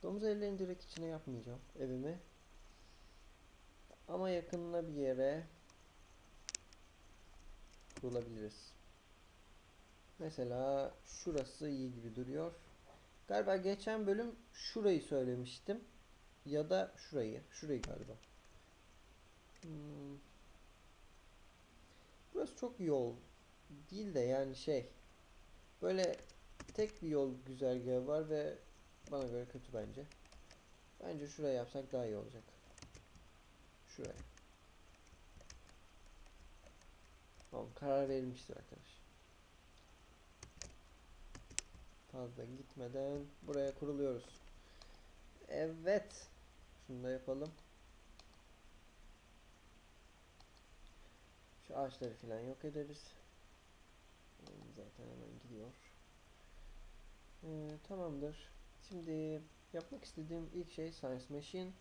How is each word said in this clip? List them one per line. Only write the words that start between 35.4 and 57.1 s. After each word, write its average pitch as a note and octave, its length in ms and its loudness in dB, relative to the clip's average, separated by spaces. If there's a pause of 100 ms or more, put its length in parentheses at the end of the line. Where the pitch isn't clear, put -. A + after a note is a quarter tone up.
Tamam, A2 240 -2
karar C#3 340 6
verilmiştir B2+ 480 0
arkadaş. - 440 -14 (3000)
Fazla A#2+ 340 -6
gitmeden C3+ 800 -4 (160)
buraya C#3 340 0
kuruluyoruz. C#3 640 0 (1080)
Evet. D#3+ 800 4 (600)
Şunu B2+ 160 -4
da B2+ 60 2
yapalım. C3 420 0 (4000)
Şu C#3 100 -2
ağaçları C3 360 2
falan A2+ 260 -4
yok C3 260 -4
ederiz. D3 380 -4 (1700)
Zaten G#2+ 280 -14
hemen A#2+ 400 -10
gidiyor. A#2+ 300 -10 (1700)